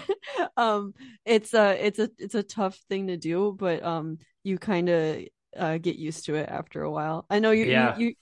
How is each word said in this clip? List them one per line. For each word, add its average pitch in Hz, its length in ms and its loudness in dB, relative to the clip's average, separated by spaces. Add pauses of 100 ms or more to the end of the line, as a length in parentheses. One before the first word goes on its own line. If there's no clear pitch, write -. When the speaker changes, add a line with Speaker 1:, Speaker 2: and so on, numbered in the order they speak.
(280)
Speaker 1:
<laughs> 494 300 -4
um, 208 360 0 (320)
it's 214 280 2
a, 208 320 4
it's 208 140 0
a, 214 180 0
it's - 180 -8
a 208 80 0
tough 196 340 -4 (120)
thing 196 180 -2
to 180 100 -4
do, 175 400 0
but, 180 260 0
um, 160 360 -4 (240)
you 190 140 -2
kinda, 170 680 2 (320)
uh, 160 220 0
get 170 160 -2
used 156 300 -8
to 151 100 -2
it 151 140 -2
after - 340 -8
a 151 80 -4
while. 156 380 -4
I 208 100 2
know 220 120 4
you, 220 140 4
Speaker 2:
Yeah. 240 320 4
Speaker 1:
you, 233 100 0
you, 233 140 -4